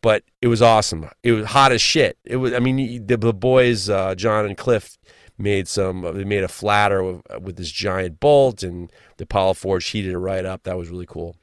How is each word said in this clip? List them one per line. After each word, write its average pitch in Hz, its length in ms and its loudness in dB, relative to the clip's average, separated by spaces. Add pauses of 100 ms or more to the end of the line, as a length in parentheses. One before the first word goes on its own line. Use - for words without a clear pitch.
but 107 220 2 (180)
it 123 60 0
was 117 160 4
awesome. 107 440 4 (160)
It 120 100 2
was 107 160 0
hot 135 220 6
as 117 120 2
shit. 127 420 2
It 120 120 -6
was, 127 180 -2
I 123 60 -2
mean, 131 180 0
y-, 123 260 -4
the, 113 140 0
the 113 160 0
boys, 120 560 2
uh, 95 240 0
John 107 320 0
and 101 100 -8
Cliff, - 400 -2 (400)
made 98 320 -2
some, 92 320 -4 (140)
they 98 100 -8
made 98 200 0
a 95 40 -4
flatter 101 560 0
with, 92 160 -8 (220)
with 92 140 -12
this 87 140 -10
giant 92 500 -6
bolt, 139 420 4
and 87 280 -10 (280)
the - 60 -12
Apollo 95 300 0
Forge 95 320 -4
heated 98 260 -6
it 90 60 -6
right 92 280 -4
up. 92 160 -10
That 92 160 -6
was 85 100 -10
really 90 160 -12
cool. 85 380 -12